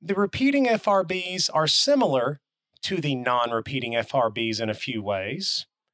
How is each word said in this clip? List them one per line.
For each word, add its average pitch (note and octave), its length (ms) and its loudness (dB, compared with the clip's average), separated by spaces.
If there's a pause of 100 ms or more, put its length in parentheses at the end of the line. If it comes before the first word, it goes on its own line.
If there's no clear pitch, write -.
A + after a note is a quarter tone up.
The F3+ 140 -4
repeating C4 520 2
F A3 200 0
R G3 160 4
Bs F3+ 500 -2
are D#3 140 2
similar D3 720 2 (440)
to F3+ 180 -2
the C#3+ 140 0
non-repeating B2 800 0
F A2+ 200 -2
R A#2 160 2
Bs A2+ 300 -2
in A2 80 0
a G#2 60 -2
few A2+ 280 -6
ways. G#2 640 -4 (260)